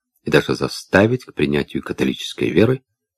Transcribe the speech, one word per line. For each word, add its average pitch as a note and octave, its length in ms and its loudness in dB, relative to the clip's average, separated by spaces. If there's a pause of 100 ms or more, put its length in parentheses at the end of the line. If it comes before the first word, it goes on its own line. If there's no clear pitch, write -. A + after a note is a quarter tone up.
(240)
и - 60 -6
даже D2+ 240 2
заставить G2 720 0
к - 80 -20
принятию C#2+ 500 -2
католической - 680 -4
веры A#2 320 2 (360)